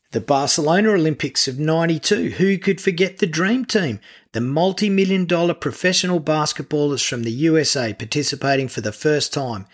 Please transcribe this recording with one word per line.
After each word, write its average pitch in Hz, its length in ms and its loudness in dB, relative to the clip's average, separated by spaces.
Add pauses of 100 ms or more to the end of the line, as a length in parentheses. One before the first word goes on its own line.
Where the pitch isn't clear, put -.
(120)
The 113 100 -2
Barcelona 151 720 2
Olympics 156 540 0
of 127 120 -6
ninety-two. 165 720 0
Who 196 280 2
could 185 240 -2
forget 185 380 -2
the 202 80 2
dream 190 380 0
team? 151 340 0 (320)
The 110 100 -4
multi-million 185 840 2
dollar 170 280 2
professional 180 680 -2
basketballers 147 840 -2
from 120 140 -4
the 117 100 -4
U 156 260 2
S 147 180 2
A 117 180 -2
participating 135 720 -2
for - 140 -8
the 104 100 -4
first 147 420 0
time. 120 400 -6